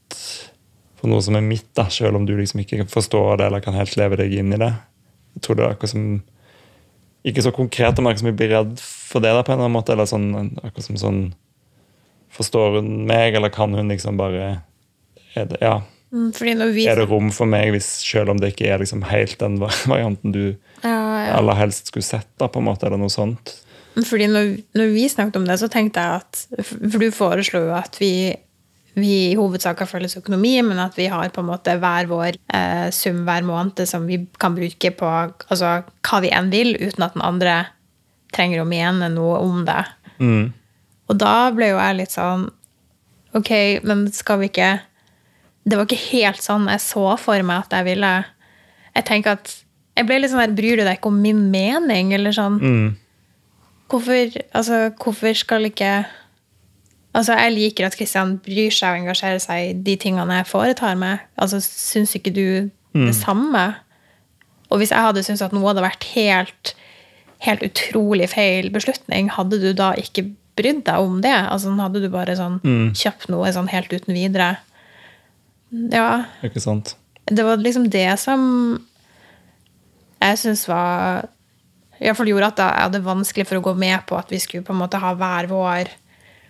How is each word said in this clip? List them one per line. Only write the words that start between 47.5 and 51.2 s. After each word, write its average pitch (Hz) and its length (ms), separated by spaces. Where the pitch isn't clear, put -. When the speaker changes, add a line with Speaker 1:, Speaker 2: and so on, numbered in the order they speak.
Speaker 2:
at - 100
jeg 185 100
ville, 190 280
jeg - 100
tenker 208 300
at, - 160
jeg 240 100
ble 262 140
litt 269 100
sånn 240 140
her, 214 100
bryr 226 240
du 202 60
deg 185 120
ikke 214 140
om 202 80
min 208 300